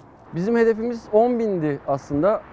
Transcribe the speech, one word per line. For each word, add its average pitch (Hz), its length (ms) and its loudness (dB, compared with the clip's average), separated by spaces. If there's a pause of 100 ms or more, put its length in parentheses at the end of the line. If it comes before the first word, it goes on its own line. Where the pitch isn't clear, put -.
(340)
Bizim 190 220 -2
hedefimiz 226 460 0 (100)
on 233 260 4
bindi 170 500 -2
aslında. 147 540 0 (100)